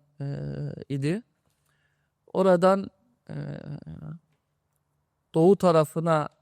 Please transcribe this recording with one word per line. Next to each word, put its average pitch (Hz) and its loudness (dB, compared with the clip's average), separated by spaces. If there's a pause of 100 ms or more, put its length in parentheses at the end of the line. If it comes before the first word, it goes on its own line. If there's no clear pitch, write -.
(200)
e, 139 -8 (640)
idi. 147 -4 (1040)
Oradan, 185 2 (400)
e, - -12 (2000)
doğu 175 6
tarafına 160 2 (140)